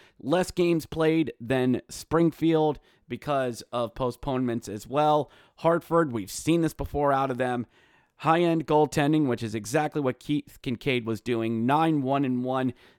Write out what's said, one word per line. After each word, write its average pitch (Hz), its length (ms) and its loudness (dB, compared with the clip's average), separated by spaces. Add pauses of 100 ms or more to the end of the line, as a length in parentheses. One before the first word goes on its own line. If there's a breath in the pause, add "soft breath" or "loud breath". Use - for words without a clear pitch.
(200 loud breath)
Less 175 300 0
games 170 340 0
played 160 560 0
than 127 480 0
Springfield 156 920 0 (280 soft breath)
because 127 540 -4 (100)
of 117 220 -4
postponements 127 760 -4
as 104 180 -10
well. 147 440 2 (260 soft breath)
Hartford, 165 560 2
we've 104 180 -6
seen 165 300 0
this 160 140 0
before 143 400 0
out 135 160 0
of 123 80 -2
them. 123 280 -2 (520 soft breath)
High-end 165 480 2
goaltending, 151 600 2
which 120 160 -2
is 110 120 -6
exactly 147 460 -2
what 131 200 -2
Keith - 420 -6
Kincaid 123 420 -4
was 110 160 -4
doing. 117 460 -2
Nine, 156 340 2
one, 139 240 0
and 127 200 -2
one. 127 280 -2 (260 soft breath)